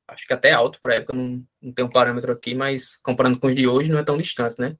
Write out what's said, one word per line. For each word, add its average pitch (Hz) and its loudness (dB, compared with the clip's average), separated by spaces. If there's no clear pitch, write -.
acho - -18
que - -2
até 135 4
alto 120 2
pra 120 0
época, - -6
não, 127 -6
não 131 -14
tenho 127 -4
um 120 -8
parâmetro 123 2
aqui, 120 -6
mas 135 -4
comparando 127 2
com 139 0
os 131 2
de 131 4
hoje, 143 2
não 151 2
é 147 -2
tão 147 0
distante, 120 -4
né? 139 -4